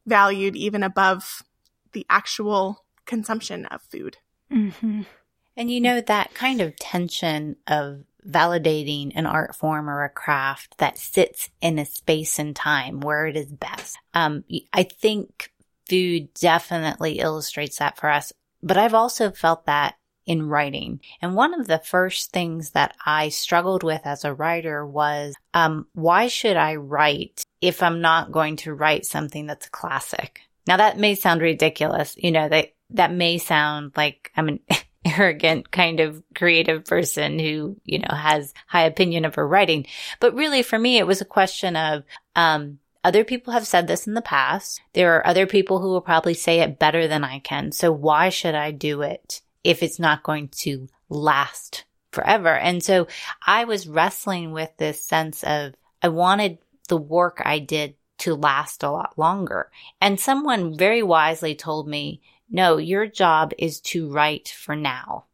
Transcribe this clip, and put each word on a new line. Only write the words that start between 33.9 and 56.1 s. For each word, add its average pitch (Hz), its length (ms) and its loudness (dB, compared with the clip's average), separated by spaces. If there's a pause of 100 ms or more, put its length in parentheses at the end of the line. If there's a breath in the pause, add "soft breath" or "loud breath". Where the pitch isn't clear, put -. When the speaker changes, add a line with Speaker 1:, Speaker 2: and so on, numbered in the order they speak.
Speaker 3:
like - 400 -2
I'm 156 120 0
an 147 200 -4
<laughs> - 380 -4
arrogant 160 640 2
kind 165 300 2
of 156 240 -2 (100)
creative 165 520 2
person 156 520 0
who, 156 460 -4
you - 160 -4
know, - 160 -4
has 151 360 0 (140 loud breath)
high 170 200 4
opinion 165 400 2
of 151 100 -4
her 147 120 0
writing. 160 380 4 (340 loud breath)
But 240 140 4
really, 277 300 2
for 226 160 -2
me, 247 180 4
it 196 80 4
was 185 160 -2
a 202 40 -10
question 185 500 0
of, 156 280 -2 (320 loud breath)
um, 151 440 2 (240)
other 185 200 6
people 240 300 -6
have 233 140 0
said 175 200 4
this - 200 -2
in 214 80 -4
the 233 80 -4
past. 147 580 -2 (120)
There 175 240 6
are - 100 0
other 175 180 4
people 190 340 2
who 190 100 -2
will 185 120 0
probably 170 320 2
say 170 280 2
it 151 180 0
better 160 280 4
than 147 160 -2
I 135 140 -6
can. 143 340 -6
So 170 200 2
why 156 380 4
should 170 260 -2
I 151 160 -4
do 147 320 -4
it - 380 -10 (220)
if 175 200 4
it's 165 160 -4
not 151 240 2
going 151 260 -4
to 135 380 -8 (200)
last 147 760 -2 (280)
forever? 190 440 2
And 175 280 0
so 185 220 4 (400 loud breath)
I 220 200 4
was 202 220 -4
wrestling 170 640 -2
with 156 240 -6
this 151 280 -4
sense 160 380 -2
of 147 320 -4 (260)
I 175 80 4
wanted 180 480 2 (300)